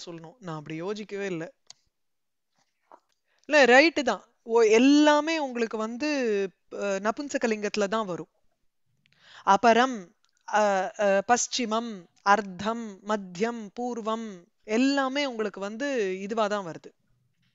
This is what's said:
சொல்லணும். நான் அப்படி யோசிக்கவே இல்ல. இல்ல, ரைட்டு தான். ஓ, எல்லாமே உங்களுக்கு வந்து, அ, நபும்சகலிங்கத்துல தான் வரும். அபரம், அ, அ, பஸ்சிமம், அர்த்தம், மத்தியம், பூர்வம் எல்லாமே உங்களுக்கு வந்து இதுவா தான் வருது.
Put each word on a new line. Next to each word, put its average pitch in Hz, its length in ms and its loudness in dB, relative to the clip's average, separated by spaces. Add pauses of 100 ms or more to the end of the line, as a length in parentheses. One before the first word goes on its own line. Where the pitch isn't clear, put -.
சொல்லணும். 165 340 -16
நான் 165 180 -10
அப்படி 151 180 -12
யோசிக்கவே 202 500 -8
இல்ல. 180 260 -8 (1900)
இல்ல, 285 200 4
ரைட்டு 285 360 6
தான். 226 220 -2 (200)
ஓ, 233 180 2
எல்லாமே 294 760 6
உங்களுக்கு 240 400 -4
வந்து, 226 720 -4 (240)
அ, - 40 -10
நபும்சகலிங்கத்துல 208 1080 -2
தான் 220 180 -4
வரும். 160 240 -8 (1160)
அபரம், 226 640 4 (440)
அ, 202 460 0
அ, 196 280 2
பஸ்சிமம், 226 760 -2 (160)
அர்த்தம், 202 840 0
மத்தியம், 208 680 -6
பூர்வம் 226 760 -8 (160)
எல்லாமே 269 640 0
உங்களுக்கு 214 340 -6
வந்து 214 600 -4
இதுவா 208 280 -2
தான் 202 180 -4
வருது. 151 260 -14 (640)